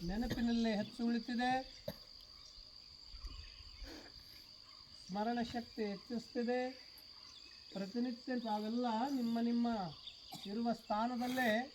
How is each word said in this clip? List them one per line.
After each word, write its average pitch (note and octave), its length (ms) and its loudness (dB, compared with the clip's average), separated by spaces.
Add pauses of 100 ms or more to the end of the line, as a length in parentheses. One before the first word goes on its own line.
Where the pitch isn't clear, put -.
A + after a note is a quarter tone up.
ನೆನಪಿನಲ್ಲೇ A#3 720 4
ಹೆಚ್ಚು G#3+ 280 -4
ಉಳಿತಿದೆ. A#3 420 2 (3500)
ಸ್ಮರಣ G#3+ 360 0 (140)
ಶಕ್ತಿ A#3 300 -4 (100)
ಹೆಚ್ಚಿಸ್ತಿದೆ. A#3+ 680 0 (1120)
ಪ್ರತಿನಿತ್ಯ A#3+ 640 0 (100)
ತಾವೆಲ್ಲ A3 380 2 (320)
ನಿಮ್ಮ A#3 180 2 (140)
ನಿಮ್ಮ A#3+ 160 6 (840)
ಇರುವ A#3 280 2
ಸ್ಥಾನದಲ್ಲೇ B3 720 2 (240)